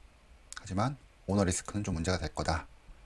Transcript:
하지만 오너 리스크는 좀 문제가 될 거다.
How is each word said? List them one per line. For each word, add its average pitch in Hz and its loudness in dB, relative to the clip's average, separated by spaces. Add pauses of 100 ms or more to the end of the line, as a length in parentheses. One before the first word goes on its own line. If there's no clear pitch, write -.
(580)
하지만 113 0 (320)
오너 98 6
리스크는 98 0
좀 95 -2
문제가 85 2
될 - -6
거다. 80 0 (400)